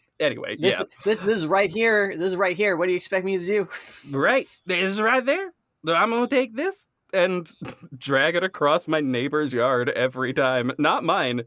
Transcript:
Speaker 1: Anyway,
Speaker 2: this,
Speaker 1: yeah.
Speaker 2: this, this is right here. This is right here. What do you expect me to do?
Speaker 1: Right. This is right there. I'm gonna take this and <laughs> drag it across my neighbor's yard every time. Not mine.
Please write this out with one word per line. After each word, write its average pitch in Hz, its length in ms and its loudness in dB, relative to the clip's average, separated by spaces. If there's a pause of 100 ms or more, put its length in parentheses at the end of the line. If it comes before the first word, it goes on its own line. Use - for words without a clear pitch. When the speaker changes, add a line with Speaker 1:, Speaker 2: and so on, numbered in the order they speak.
(200)
Speaker 1:
Anyway, 120 380 -2
Speaker 2:
this, 147 220 2
Speaker 1:
yeah. 190 60 -4 (180)
Speaker 2:
this, 214 160 2
this 208 200 0
is 160 80 -4
right 196 220 2
here. 208 480 0
This 175 100 -2
is 185 100 -4
right 185 180 0
here. 190 220 0
What 175 80 0
do 185 80 2
you - 20 0
expect 185 300 -2
me 190 120 0
to 175 80 -6
do? 196 220 0 (440)
Speaker 1:
Right. 156 360 2 (180)
This 180 200 0
is 196 160 -2
right 240 240 2
there. 349 260 -2 (340)
I'm 170 260 2
gonna 240 160 0
take 254 280 0
this 359 320 -6 (260)
and 180 380 0 (240)
<laughs> 139 220 -20
drag 139 380 2
it 175 100 0
across 160 420 2
my 156 140 2
neighbor's 139 500 0
yard 123 380 2
every 127 440 -2
time. 131 440 2
Not 160 260 2
mine. 151 440 0